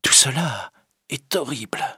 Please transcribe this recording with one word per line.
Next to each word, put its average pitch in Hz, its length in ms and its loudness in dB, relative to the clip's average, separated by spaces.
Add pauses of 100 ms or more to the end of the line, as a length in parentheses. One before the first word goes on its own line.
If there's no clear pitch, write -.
Tout - 100 2
cela 135 600 2 (360)
est - 280 -4
horrible. 127 460 -4 (160)